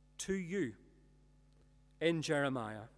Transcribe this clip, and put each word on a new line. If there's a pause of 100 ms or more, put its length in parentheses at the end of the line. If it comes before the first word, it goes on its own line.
(200)
to
you (1200)
in
Jeremiah. (100)